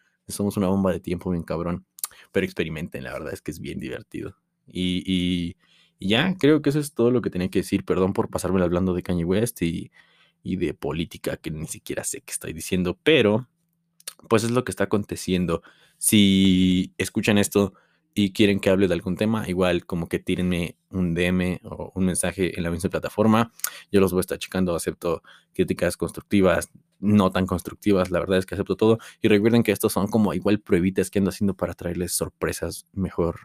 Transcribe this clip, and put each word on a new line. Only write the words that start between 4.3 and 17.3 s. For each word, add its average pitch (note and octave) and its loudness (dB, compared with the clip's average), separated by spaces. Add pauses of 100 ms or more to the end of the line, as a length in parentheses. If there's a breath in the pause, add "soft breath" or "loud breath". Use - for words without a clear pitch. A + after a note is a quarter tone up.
Y, F2+ -4
y, F2+ -2 (420 soft breath)
y F#2 -6
ya, C#3 2
creo D3+ 4
que D3 0
eso D3 -2
es C#3+ -6
todo A#2 2
lo B2 2
que - -4
tenía F2+ -4
que - 0
decir. F#2+ -2
Perdón F#2 2
por G#2+ -2
pasármela F#2 0
hablando F2+ 0
de F2+ -2
Kanye F2 -2
West G2 -2
y, E2+ -4 (520 soft breath)
y - -4
de F2+ -2
política - -6
que - -12
ni D#3 -8
siquiera - -10
sé - -8
qué - -16
estoy - -10
diciendo, F2+ -4
pero, A#2+ 4 (800)
pues, A2 2
es A#2 0
lo B2 0
que - -6
está G2 -2
aconteciendo. F2+ -2 (360 soft breath)
Si F#2+ 4
escuchan G#2 0